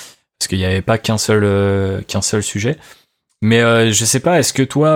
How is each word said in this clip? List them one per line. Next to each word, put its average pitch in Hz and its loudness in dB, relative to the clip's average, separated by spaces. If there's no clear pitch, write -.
Parce - -6
qu'il 95 -2
n'y 92 -2
avait 92 0
pas 110 0
qu'un 110 -2
seul, 107 2
euh, 98 0
qu'un 101 -6
seul 107 -2
sujet. 120 -4
Mais, 113 4
euh, 113 4
je 107 0
sais 131 0
pas, 120 2
est-ce - -2
que 135 0
toi, 131 0